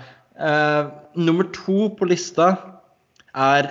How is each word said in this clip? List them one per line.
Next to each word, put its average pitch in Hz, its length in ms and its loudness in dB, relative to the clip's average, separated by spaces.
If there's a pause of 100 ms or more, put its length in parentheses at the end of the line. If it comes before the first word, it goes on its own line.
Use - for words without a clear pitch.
(300)
Eh, 151 600 0 (240)
nummer 170 300 0
to 196 460 -2
på 190 180 -4
lista 175 400 0 (840)
er 139 360 2